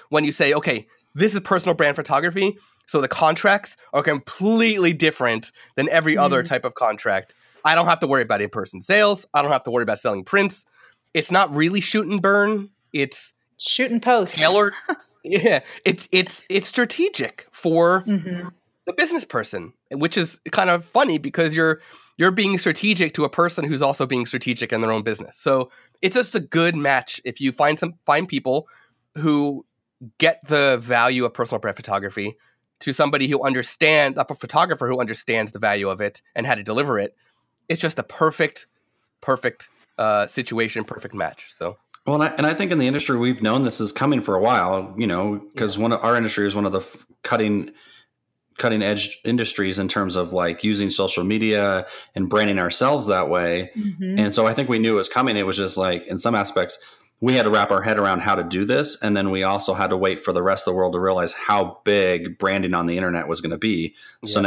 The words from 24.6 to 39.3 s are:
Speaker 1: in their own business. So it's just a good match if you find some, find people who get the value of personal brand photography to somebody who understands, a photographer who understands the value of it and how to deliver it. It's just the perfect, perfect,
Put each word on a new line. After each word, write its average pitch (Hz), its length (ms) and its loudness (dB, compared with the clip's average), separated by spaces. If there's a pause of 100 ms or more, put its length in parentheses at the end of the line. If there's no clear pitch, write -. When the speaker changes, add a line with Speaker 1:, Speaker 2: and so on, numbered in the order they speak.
Speaker 1:
in 113 100 -2
their 113 100 0
own 110 100 0
business. 107 380 -6
So 131 320 0 (320)
it's 185 120 0
just 247 200 0
a 214 40 -2
good 165 360 2
match 143 500 0
if 120 160 -8
you 135 100 0
find 151 280 2
some, 165 160 -6 (100)
find 156 220 2
people 135 400 -2 (500)
who 147 480 0 (540)
get 160 280 2
the 143 320 4
value 123 460 2
of 113 80 -4
personal 117 260 -4
brand 101 180 -4
photography 101 600 -6 (440)
to 139 120 -4
somebody 143 340 2
who 139 160 0
understands, 139 760 2
a 135 160 -4
photographer 156 520 -2
who 127 120 0
understands 113 540 -2
the 104 60 -14
value 101 300 0
of 95 120 -4
it 101 200 -6 (140)
and 117 100 -4
how 127 80 0
to 104 80 -2
deliver 113 380 -2
it. 101 160 -4 (520)
It's 165 140 -4
just 160 140 -2
the - 80 -4
perfect, - 640 -2 (540)
perfect, - 480 -4 (280)